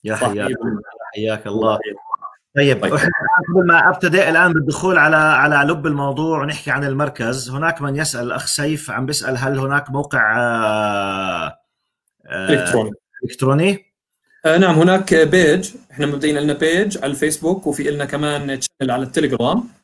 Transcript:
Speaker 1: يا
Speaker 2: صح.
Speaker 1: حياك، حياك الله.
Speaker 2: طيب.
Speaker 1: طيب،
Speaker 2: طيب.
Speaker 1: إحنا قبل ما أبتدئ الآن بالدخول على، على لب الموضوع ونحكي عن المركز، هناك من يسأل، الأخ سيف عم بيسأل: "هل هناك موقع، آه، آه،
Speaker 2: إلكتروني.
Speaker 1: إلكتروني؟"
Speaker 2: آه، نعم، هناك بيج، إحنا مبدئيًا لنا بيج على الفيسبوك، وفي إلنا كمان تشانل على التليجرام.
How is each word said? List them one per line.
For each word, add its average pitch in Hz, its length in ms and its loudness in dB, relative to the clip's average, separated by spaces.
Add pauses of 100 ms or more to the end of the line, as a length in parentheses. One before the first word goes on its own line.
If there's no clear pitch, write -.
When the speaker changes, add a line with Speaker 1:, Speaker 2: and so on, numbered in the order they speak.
Speaker 1:
يا 107 100 -4
Speaker 2:
صح. 120 160 0
Speaker 1:
حياك، 101 200 -4 (640)
حياك 107 320 -4
الله. 107 300 0
Speaker 2:
طيب. 101 200 -8 (600)
Speaker 1:
طيب، 139 260 4
Speaker 2:
طيب. 131 120 0
Speaker 1:
إحنا - 160 2 (380)
قبل 175 180 4
ما 170 220 6
أبتدئ 180 420 2
الآن 170 220 4
بالدخول 156 460 0
على، 156 180 4
على 151 560 4
لب 156 140 -4
الموضوع 147 560 -2
ونحكي 147 280 -6
عن 139 140 -2
المركز، 131 680 -4
هناك 156 320 -4
من 139 140 -4
يسأل، 127 300 -4
الأخ - 200 -6
سيف 147 440 -4
عم 120 160 -4
بيسأل: 135 320 -4
"هل 135 200 -2
هناك 139 320 -2
موقع، 123 480 0
آه، 101 1200 -2 (680)
آه، 95 220 -6
Speaker 2:
إلكتروني. 92 420 0 (340)
Speaker 1:
إلكتروني؟" 160 600 0 (600)
Speaker 2:
آه، 160 100 4
نعم، 180 180 6
هناك 185 400 4
بيج، 165 560 4 (200)
إحنا 143 160 -4
مبدئيًا 147 340 -2
لنا 147 120 0
بيج 170 460 0
على - 120 -6
الفيسبوك، 156 560 -2
وفي 143 220 -2
إلنا 143 160 -4
كمان 143 560 -4
تشانل - 300 -6
على 127 120 -2
التليجرام. 131 640 0 (200)